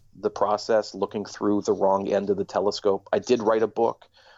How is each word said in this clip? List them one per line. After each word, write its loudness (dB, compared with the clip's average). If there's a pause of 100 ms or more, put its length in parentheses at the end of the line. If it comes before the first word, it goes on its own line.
(160)
the -4
process, 0
looking -6
through -2
the 2
wrong 2
end 0
of 2
the -4
telescope. 0
I 0
did 0
write 2
a 0
book -2 (320)